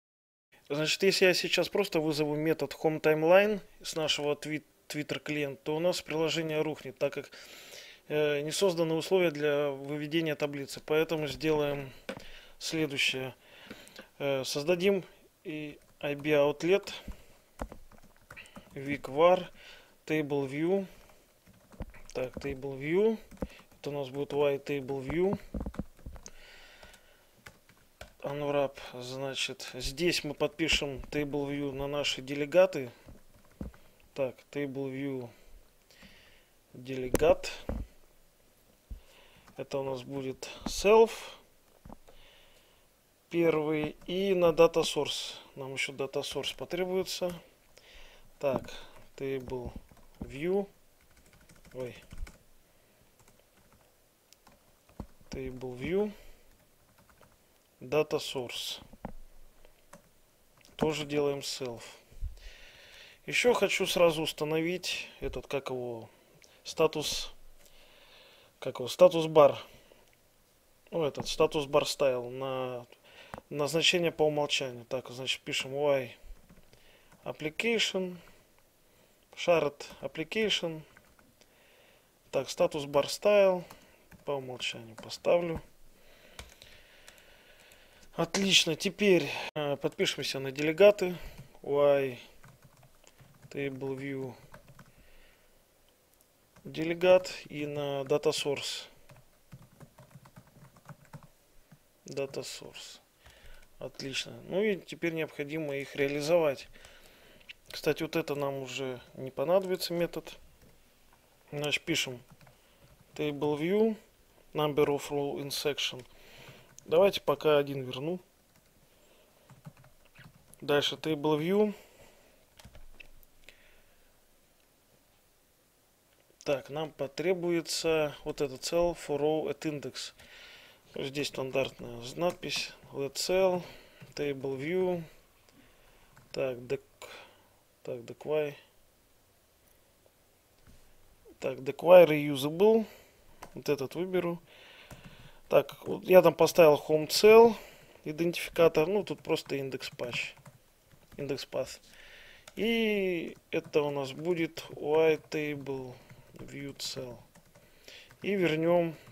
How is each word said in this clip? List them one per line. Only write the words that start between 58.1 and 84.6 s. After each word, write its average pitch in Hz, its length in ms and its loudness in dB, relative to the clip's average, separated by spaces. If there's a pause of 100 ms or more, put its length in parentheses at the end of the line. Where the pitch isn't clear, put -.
source. - 640 -8 (1900)
Тоже 151 300 -2
делаем 143 320 0
self. 123 440 -8 (1400)
Ещё 233 300 4
хочу 190 320 2
сразу 165 360 4
установить 160 880 -4 (120)
этот, 131 260 -8
как 135 240 -6
его, 123 400 -8 (540)
статус, - 680 -2 (1300)
как - 220 -8
его, 123 80 -6
статус 165 380 8
бар. 151 300 8 (1300)
Ну, 165 140 0
этот, - 240 -4
статус 156 380 2
бар 143 180 4
style 127 440 0
на 127 580 -6 (600)
назначение 151 640 2
по 156 140 2
умолчанию. 143 600 -2
Так, 127 260 -8
значит, 127 320 -6
пишем 135 300 -6
Y 139 380 0 (1160)
application, 185 920 -4 (1200)
shared 156 460 2 (220)
application. 160 800 -4 (1500)
Так, 135 200 -4
статус 165 340 -2
бар 143 220 2
style 196 580 4 (600)
по 147 80 -4
умолчанию 123 640 -8